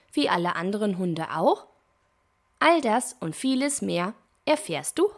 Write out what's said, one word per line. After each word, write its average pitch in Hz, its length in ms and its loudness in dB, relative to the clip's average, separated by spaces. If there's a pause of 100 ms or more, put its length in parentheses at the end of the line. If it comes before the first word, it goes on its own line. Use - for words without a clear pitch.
(120)
wie 285 160 2
alle 175 260 0
anderen 196 440 -2
Hunde 165 360 -2
auch? 226 320 2 (960)
All 320 200 6
das 240 380 0
und 160 160 -6
vieles 262 480 -2
mehr 180 320 -2 (300)
erfährst 277 560 -2
du 403 180 4